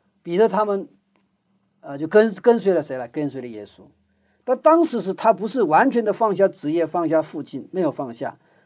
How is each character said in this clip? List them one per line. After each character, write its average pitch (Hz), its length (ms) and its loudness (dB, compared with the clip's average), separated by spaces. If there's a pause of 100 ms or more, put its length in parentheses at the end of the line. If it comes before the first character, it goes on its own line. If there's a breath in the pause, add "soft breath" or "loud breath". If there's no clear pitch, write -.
(220)
彼 170 160 -6
得 220 120 4
他 208 160 0
们， 196 220 -4 (960)
呃， 143 160 -14
就 156 100 -6
跟-， 214 340 4
跟 233 180 4
随 190 140 0
了 160 80 2
谁 139 160 -8
了？ 123 100 -8
跟 147 220 -6
随 131 120 -12
了 123 60 -10
耶 107 180 -14
稣。 - 180 -20 (600)
但 247 140 0
当 320 260 4
时 233 180 -4
是 180 120 -4
他 - 180 0
不 208 160 0
是 247 160 -2
完 175 260 4
全 233 140 -2
的 208 80 -2
放 208 240 0
下 190 120 4
职 151 240 -4
业、 165 140 0
放 165 220 -4
下 156 140 2
父 151 220 -8
亲， - 280 -14
没 185 80 -6
有 160 120 0
放 127 220 -10
下， 120 240 -10 (280)